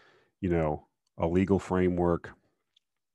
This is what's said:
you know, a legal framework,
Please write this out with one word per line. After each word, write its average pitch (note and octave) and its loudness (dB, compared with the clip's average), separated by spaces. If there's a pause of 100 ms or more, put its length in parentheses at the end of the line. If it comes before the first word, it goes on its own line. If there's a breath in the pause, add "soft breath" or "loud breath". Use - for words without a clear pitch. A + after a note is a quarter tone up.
(400 soft breath)
you F#2 -2
know, D#2 -2 (300)
a F2 0
legal F#2 2
framework, F2 0 (840)